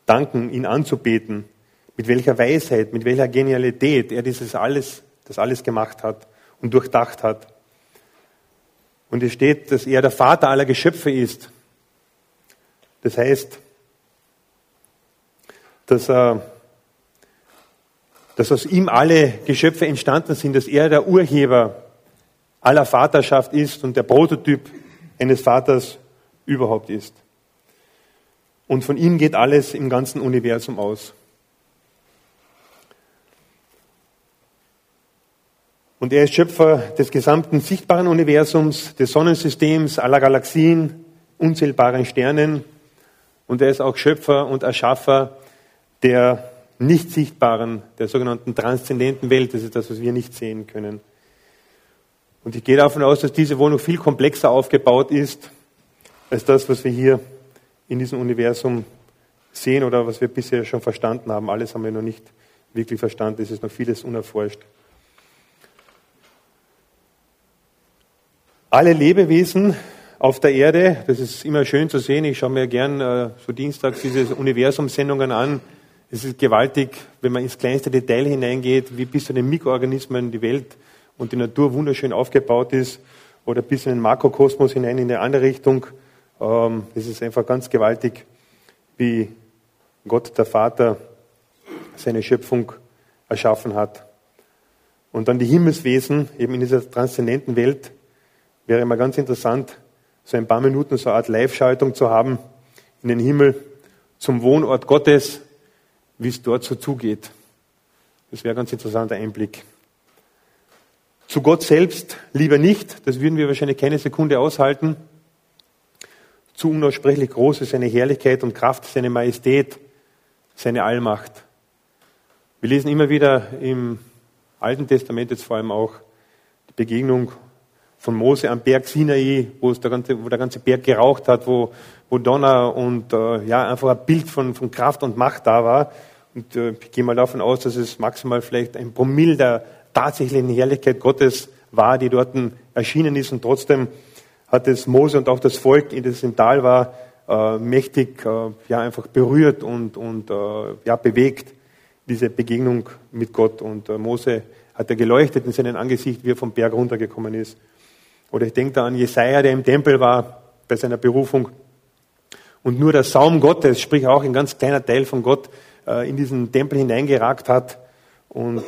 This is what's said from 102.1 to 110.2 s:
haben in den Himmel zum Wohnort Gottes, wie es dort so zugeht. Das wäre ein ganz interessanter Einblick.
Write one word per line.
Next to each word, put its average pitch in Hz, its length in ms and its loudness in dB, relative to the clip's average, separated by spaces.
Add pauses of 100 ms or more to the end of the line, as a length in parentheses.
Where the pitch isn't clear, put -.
haben 120 280 2 (640)
in 123 60 -6
den 117 100 0
Himmel 139 460 2 (540)
zum 123 240 -2
Wohnort 131 440 2
Gottes, 147 540 4 (800)
wie 117 100 -6
es 120 140 -10
dort 123 220 -2
so 135 100 -6
zugeht. 120 560 -6 (1000)
Das - 140 -14
wäre 113 100 -4
ein - 20 -12
ganz 120 160 -8
interessanter 110 420 -6
Einblick. 107 500 -8 (1600)